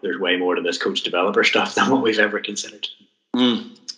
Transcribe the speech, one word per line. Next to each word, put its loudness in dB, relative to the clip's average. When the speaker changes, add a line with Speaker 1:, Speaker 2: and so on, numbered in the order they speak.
Speaker 1:
there's -4
way 0
more 0
to -2
this -2
coach -2
developer 2
stuff 0
<laughs> -
than 2
what 4
we've 2
ever 0
considered. -8
Speaker 2:
Mm. 0